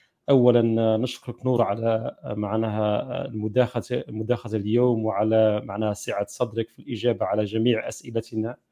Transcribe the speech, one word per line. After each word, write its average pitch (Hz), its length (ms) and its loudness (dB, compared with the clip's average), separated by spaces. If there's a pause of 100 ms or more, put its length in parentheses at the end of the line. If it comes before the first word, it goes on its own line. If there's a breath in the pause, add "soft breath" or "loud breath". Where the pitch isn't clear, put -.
(300)
أولًا 117 640 6
نشكرك 123 500 -6
نور 120 160 2
على 113 600 -2
معناها 110 1040 -2
المداخلة، 117 840 -2
المداخلة 110 480 -4
اليوم، 110 480 2
وعلى 107 600 2
معناها 104 280 -2
سعة 104 360 -4
صدرك 113 400 -4
في - 100 -20
الإجابة 113 480 -2
على 104 180 0
جميع 113 440 0
أسئلتنا 113 680 -6 (160)